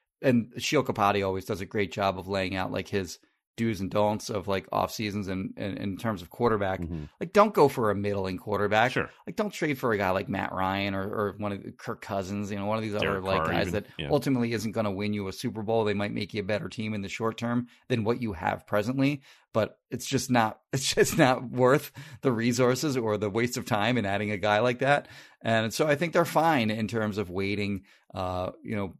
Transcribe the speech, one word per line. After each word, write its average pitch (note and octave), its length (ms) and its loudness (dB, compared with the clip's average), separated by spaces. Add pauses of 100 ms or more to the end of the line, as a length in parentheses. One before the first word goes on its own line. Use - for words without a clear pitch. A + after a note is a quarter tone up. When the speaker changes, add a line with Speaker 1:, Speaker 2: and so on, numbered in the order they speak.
(220)
Speaker 1:
and B2 360 4
Sheil C3 260 2
Kapati G2+ 420 4
always F#2+ 200 -2
does F#2+ 140 -4
a G2 60 -8
great G2+ 260 0
job F#2+ 260 2
of F#2 100 -10
laying F#2+ 280 0
out, F#2+ 160 -2
like, G2+ 160 -4
his G2 300 -2 (400)
do's A2+ 220 0
and F#2+ 100 -2
don'ts G#2 380 2
of, G2 200 -4
like, F#2+ 240 0
off G2 200 0
seasons G#2 360 -4
and, F#2+ 280 -4
and G#2 220 -6
in G#2 180 -6
terms G#2 240 -4
of F2 80 -14
quarterback, G2+ 520 0
Speaker 2:
Mm-hmm. E2 240 -6 (160)
Speaker 1:
like, F3 120 -8
don't G#3 220 6
go D3+ 140 8
for A#2+ 220 0
a G2+ 40 2
middling G2 440 -2
quarterback. G#2 540 2
Speaker 2:
Sure. - 160 0 (180)
Speaker 1:
Like, G3+ 100 -10
don't G#3 160 -2
trade D3 260 -2
for B2 140 0
a G#2 60 2
guy G2 120 2
like F#2+ 180 0
Matt G2 240 -2
Ryan G2 420 0
or, G2 100 -4
or G2+ 340 -2
one G#2 140 -4
of G2 100 -8
the, - 100 -12
Kirk - 300 -10
Cousins, G2 480 -4
you G#2 80 -6
know, G2 80 -4
one G#2+ 100 0
of A2+ 60 -2
these A2 100 -4
Speaker 2:
Derek G2+ 160 0
Speaker 1:
other, G2+ 140 -2
like, F#2 220 0
Speaker 2:
Carr D#2+ 80 0
Speaker 1:
guys G#2 160 0
Speaker 2:
even. F2 40 -4
Speaker 1:
that G#2 140 -4 (120)
Speaker 2:
Yeah. D2 120 -6
Speaker 1:
ultimately C3+ 420 0
isn't A2 200 -4
gonna G#2+ 180 -2
win G#2 240 -2
you G2+ 140 -4
a F#2+ 40 -6
Super A2 300 -6
Bowl. A2 220 2
They G#2 100 0
might G#2 180 -2
make A2+ 220 -6
you G#2 60 -4
a G2 40 -4
better G2+ 240 -4
team A2 240 -6
in G#2+ 100 -4
the G2 60 -6
short A2+ 300 -4
term A#2+ 300 -2 (200)
than A#2+ 160 0
what A#2+ 160 0
you G#2+ 140 -4
have G2 320 -2
presently, C3+ 560 0 (320)
but G#2+ 240 0 (120)
it's B2 160 -8
just - 240 -2
not, A#2 360 2
<laughs> - 80 -20
it's C3+ 200 0
just G#3 220 4
not B2+ 340 4
worth B2+ 420 4 (300)
the C3+ 100 4
resources B2 640 2
or A2 200 2
the G2+ 140 0
waste A#2 280 0
of A2 60 -6
time A2+ 320 2
in A2 80 0
adding G2+ 280 -2
a G#2+ 60 -2
guy G#2 220 4
like B2 200 2
that. C3+ 280 2 (320)
And A2+ 320 0
so D#3 140 0
I D3+ 80 4
think D3+ 180 -2
they're E3+ 140 4
fine D3+ 440 4
in A2 180 -2
terms G#2+ 280 -2
of G2 140 -4
waiting, G2 540 -2 (300)
uh, F#2 360 -4 (120)
you A2+ 140 -6
know, G2 240 -6